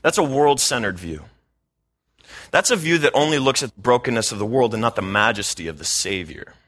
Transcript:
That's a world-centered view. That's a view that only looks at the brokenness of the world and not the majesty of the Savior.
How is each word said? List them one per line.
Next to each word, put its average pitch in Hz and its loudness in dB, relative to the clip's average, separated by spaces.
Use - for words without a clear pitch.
That's 170 0
a 202 2
world-centered 135 2
view. 80 -12
That's 190 2
a 247 4
view 170 2
that 147 4
only 147 2
looks 131 0
at 117 -10
the 101 -20
brokenness 120 0
of 110 -8
the 104 -4
world 120 0
and 110 -4
not 113 0
the - -4
majesty 101 0
of 78 -10
the 76 -18
Savior. - -6